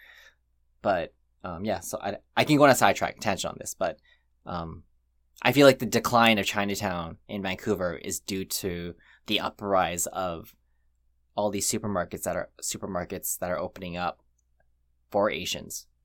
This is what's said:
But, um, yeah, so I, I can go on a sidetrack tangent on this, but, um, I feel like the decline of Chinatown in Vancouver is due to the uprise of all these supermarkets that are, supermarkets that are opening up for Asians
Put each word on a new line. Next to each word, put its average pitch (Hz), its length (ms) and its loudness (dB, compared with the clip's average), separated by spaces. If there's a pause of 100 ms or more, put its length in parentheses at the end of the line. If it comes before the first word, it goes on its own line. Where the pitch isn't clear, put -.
(800)
But, 90 340 0 (280)
um, 90 220 -8
yeah, 98 160 -2
so - 200 -8
I, - 180 -6 (180)
I - 80 4
can 151 120 4
go 143 80 6
on 139 60 10
a 123 60 8
sidetrack - 420 2
tangent 98 320 -2
on - 80 -12
this, - 160 -12
but, - 240 -4 (480)
um, 87 380 -8 (580)
I 127 80 4
feel 139 160 8
like 131 140 8
the 120 60 -4
decline 113 520 4
of 95 80 0
Chinatown 95 800 -4
in 104 160 -8
Vancouver 92 540 -2
is - 240 -8
due 95 240 -6
to 87 500 -6 (320)
the 101 140 0
uprise 90 680 0
of 87 480 -6 (840)
all 104 140 0
these 98 200 -2
supermarkets 98 540 -2
that 87 100 -2
are, - 160 -6 (100)
supermarkets 92 800 -6
that 90 100 -6
are 87 120 -2
opening 87 360 -8
up 90 240 -4 (920)
for 101 180 2
Asians - 560 -8 (180)